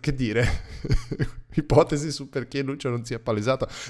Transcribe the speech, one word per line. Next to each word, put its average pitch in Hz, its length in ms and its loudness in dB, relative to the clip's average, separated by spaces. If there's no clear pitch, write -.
che 147 120 0
dire? 117 320 2
<laughs> - 480 -6
Ipotesi 151 560 4
su 139 160 -8
perché 135 360 -4
Lucio 139 260 -4
non 120 160 -4
si 117 80 -6
è 113 60 -4
palesato. 117 460 0